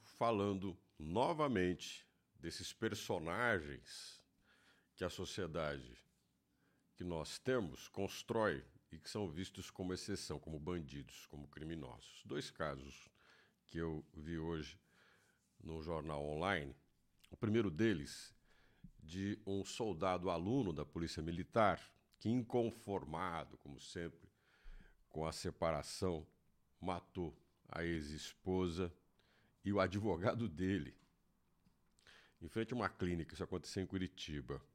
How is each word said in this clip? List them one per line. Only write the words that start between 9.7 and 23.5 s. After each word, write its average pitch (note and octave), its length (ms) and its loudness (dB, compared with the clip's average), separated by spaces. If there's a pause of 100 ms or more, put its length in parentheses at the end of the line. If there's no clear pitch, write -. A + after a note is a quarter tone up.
como F#2 220 -2
exceção, F2+ 460 -4
como D#2 200 -6
bandidos, D2 680 -6
como D2 220 -12
criminosos. D2 760 -10
Dois - 280 -4
casos C#2 580 -4 (560)
que - 140 -6
eu D#2+ 340 0
vi D#2+ 240 -6
hoje D#2+ 420 -4 (800)
no D#2+ 220 -6
jornal D#2 420 -2
online. D2+ 520 0 (560)
O - 40 -12
primeiro G#2+ 360 4
deles, E2 640 0 (680)
de F#2+ 460 -4
um G2 200 0
soldado F#2 640 2
aluno F#2+ 420 2
da D2 140 -2
Polícia E2 360 -2
Militar, E2+ 600 4 (380)
que G#2 100 0
inconformado, F#2 1300 0